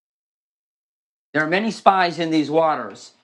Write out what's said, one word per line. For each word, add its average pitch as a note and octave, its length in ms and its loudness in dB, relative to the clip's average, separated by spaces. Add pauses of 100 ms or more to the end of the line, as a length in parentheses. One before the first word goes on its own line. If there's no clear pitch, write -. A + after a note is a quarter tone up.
(1300)
There D3+ 100 0
are D3+ 60 -2
many G#3 220 0
spies F3+ 480 2
in E3 100 -2
these D#3 200 0
waters, C#3+ 600 -2 (120)